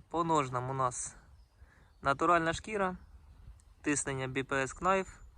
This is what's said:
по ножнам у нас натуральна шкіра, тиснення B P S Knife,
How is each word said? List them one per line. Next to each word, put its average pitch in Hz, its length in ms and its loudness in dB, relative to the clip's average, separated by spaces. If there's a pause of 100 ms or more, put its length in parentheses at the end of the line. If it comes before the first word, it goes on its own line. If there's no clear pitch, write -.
по 165 140 0
ножнам 131 460 2
у 135 40 -4
нас 131 420 -2 (840)
натуральна 165 520 2
шкіра, 190 440 -4 (840)
тиснення 139 460 -2
B 131 160 -2
P 135 100 -6
S 135 280 -2
Knife, 190 380 0 (180)